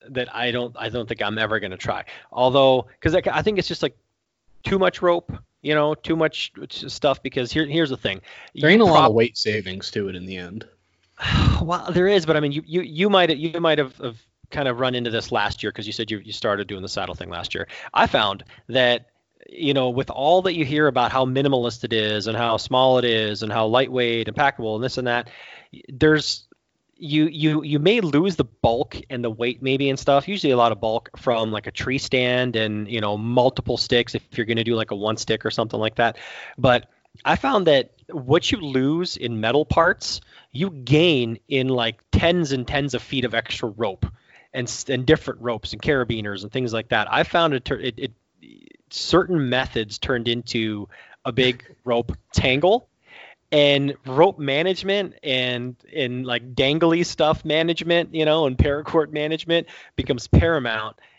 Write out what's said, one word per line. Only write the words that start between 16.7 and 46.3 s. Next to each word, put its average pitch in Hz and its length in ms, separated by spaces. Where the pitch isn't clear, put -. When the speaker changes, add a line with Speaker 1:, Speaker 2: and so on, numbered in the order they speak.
Speaker 1:
the 95 80
saddle 90 260
thing 90 140
last 87 260
year. 87 120
I 117 140
found 104 360
that, 120 400
you 139 240
know, 131 160
with 123 200
all 156 320
that 185 140
you 156 100
hear 151 220
about 123 260
how 131 120
minimalist 127 600
it 113 80
is 107 340
and 110 80
how 117 220
small 131 400
it 123 80
is 110 380
and 104 80
how 110 160
lightweight 120 600
and 104 80
packable 120 400
and 113 80
this 131 140
and 127 100
that, 120 220
y-, - 180
there's, 151 560
you, 151 300
you, 151 360
you 143 160
may 208 220
lose 165 340
the - 100
bulk - 520
and 120 140
the 117 60
weight 117 320
maybe 135 280
and 135 100
stuff. 139 280
Usually 180 240
a 123 60
lot 117 140
of 101 100
bulk 110 360
from, 110 340
like, 104 160
a 104 40
tree 131 260
stand 123 580
and, 107 340
you 113 120
know, 104 160
multiple 120 600
sticks - 380
if - 80
you're 113 80
gonna 113 180
do, 117 120
like, 110 160
a 104 40
one 107 220
stick - 280
or 107 60
something 113 280
like 107 160
that. 117 220
But 127 300
I 151 100
found 226 320
that 139 240
what 147 400
you 226 80
lose 147 580
in 117 220
metal 123 260
parts, - 560
you 175 180
gain 135 720
in, 131 180
like, 117 320
tens 170 400
and 127 160
tens 139 260
of 117 80
feet 131 240
of 110 80
extra 117 360
rope 101 360
and 123 140
s-, - 200
and 127 180
different 135 360
ropes 117 320
and 107 80
carabiners 110 600